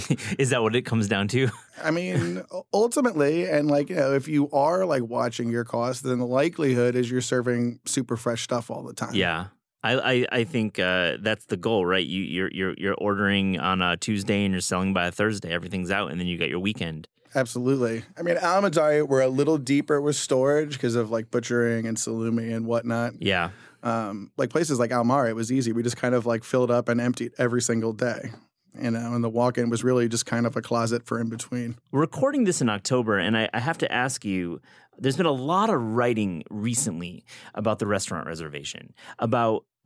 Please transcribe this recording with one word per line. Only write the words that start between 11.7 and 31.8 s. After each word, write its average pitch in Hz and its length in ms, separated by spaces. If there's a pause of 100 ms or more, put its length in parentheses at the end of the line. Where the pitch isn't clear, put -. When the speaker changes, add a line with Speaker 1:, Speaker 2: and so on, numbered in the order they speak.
Speaker 1:
right? 92 180
You, 90 200
you're, 87 280
you're, 92 240
you're 95 200
ordering 98 640
on 92 220
a 87 160
Tuesday 104 480
and 95 80
you're 90 80
selling 95 320
by 87 140
a 87 60
Thursday. 104 380
Everything's 87 400
out, 98 200
and 85 100
then 90 60
you 87 100
got 82 140
your 87 100
weekend. 85 480 (260)
Speaker 2:
Absolutely. 123 680 (160)
I 170 40
mean, 170 140
Alimentari, 165 720
we're 131 140
a 131 60
little 143 280
deeper 143 420
with 143 180
storage 143 640
'cause 120 160
of, 113 160
like, 113 200
butchering 117 560
and 113 100
salumi 113 580
and 113 120
whatnot. 117 560
Speaker 1:
Yeah. 90 260 (340)
Speaker 2:
Um, 107 560
like, 135 100
places 151 300
like 120 140
Almar, 123 360
it 110 80
was 113 160
easy. 120 200
We 117 100
just 120 160
kind 123 160
of, 117 100
like, 117 180
filled 127 280
up 120 180
and 120 100
emptied 120 380
every 120 240
single 113 320
day, 117 380 (500)
you 123 100
know, 117 240
and 117 80
the 117 60
walk-in 120 400
was 117 160
really 123 240
just 113 160
kind 117 220
of 113 100
a 110 60
closet 117 420
for 117 160
in 113 80
between. 117 480 (160)